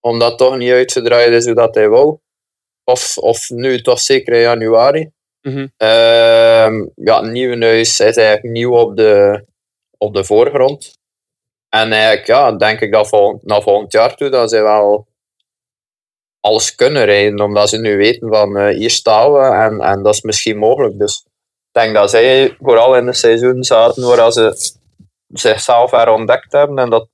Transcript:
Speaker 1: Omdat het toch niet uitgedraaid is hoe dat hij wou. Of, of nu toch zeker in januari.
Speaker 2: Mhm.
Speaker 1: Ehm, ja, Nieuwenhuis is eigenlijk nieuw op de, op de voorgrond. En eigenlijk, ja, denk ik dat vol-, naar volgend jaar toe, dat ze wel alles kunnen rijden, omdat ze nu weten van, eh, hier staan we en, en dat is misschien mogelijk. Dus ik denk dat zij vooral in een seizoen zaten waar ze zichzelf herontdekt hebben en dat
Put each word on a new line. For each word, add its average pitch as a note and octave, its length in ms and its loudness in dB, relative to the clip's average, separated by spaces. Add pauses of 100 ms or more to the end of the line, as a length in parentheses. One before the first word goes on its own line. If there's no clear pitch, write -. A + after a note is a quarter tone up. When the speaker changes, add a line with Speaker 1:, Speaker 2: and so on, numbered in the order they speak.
Speaker 1:
Omdat A#2 280 -2
het A#2+ 100 -6
toch C3 180 2
niet B2 160 -4
uitgedraaid A#2+ 600 0
is A#2 140 2
hoe A#2 80 -2
dat A2+ 200 0
hij G#2+ 140 2
wou. C#3 300 2 (680)
Of, - 340 -4
of - 320 -4
nu B2 320 -6
toch A#2+ 180 -2
zeker C3 320 -2
in A#2 80 2
januari. A#2 720 0 (300)
Speaker 2:
Mhm. C3+ 260 -10 (100)
Speaker 1:
Ehm, A2+ 1160 2
ja, - 260 0
Nieuwenhuis A2+ 680 -2 (120)
is A2+ 160 2
eigenlijk G#2+ 260 2 (120)
nieuw A#2+ 220 0
op G#2+ 200 2
de, G#2 480 2 (540)
op G#2 160 -6
de G2 100 -4
voorgrond. C3 760 -2 (760)
En A2 180 0
eigenlijk, A2 340 0
ja, B2 260 2
denk A2 280 -2
ik G2+ 120 -4
dat G#2+ 160 2
vol-, G2+ 340 0
naar G#2 200 -2
volgend G#2 300 -2
jaar A#2 240 0
toe, C#3 120 -6
dat B2 220 -2
ze A2 120 0
wel G#2 440 0 (1300)
alles A2 340 -2
kunnen C3 300 0
rijden, G#2 360 0
omdat G#2 280 0
ze A2 100 -4
nu A2 180 -2
weten A2+ 320 -2
van, G#2 280 0
eh, G2+ 200 0
hier A2 140 -4
staan A#2 420 0
we C#3+ 60 2
en, A2 420 0
en G2 220 -4
dat G#2 120 2
is - 60 -6
misschien G#2+ 380 -6
mogelijk. A2 400 -2
Dus G#2 200 -4 (540)
ik A#2 100 0
denk A2 120 -4
dat G2+ 160 2
zij C3 500 2
vooral B2+ 360 2
in A#2+ 100 0
een B2 80 -6
seizoen B2 500 0
zaten A#2 420 0 (100)
waar A#2 160 2
ze A2+ 380 -2 (580)
zichzelf A#2+ 600 -2
herontdekt A2+ 640 0
hebben C#3+ 260 0
en B2 120 -2
dat A2+ 240 -2